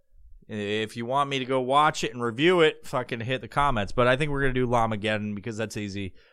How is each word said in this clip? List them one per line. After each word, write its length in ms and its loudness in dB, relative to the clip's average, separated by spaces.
If 480 -4
you 100 -6
want 240 0
me 100 -2
to 60 -4
go 140 0
watch 460 2
it 80 -6
and 100 -6
review 380 4
it, 240 2
fucking 340 -6
hit 220 -4
the 80 -12
comments. 420 0
But 160 4
I 80 6
think 160 -2
we're 100 0
gonna 120 2
do 140 2
Llamageddon 680 0
because 220 -8
that's 180 -6
easy. 380 -6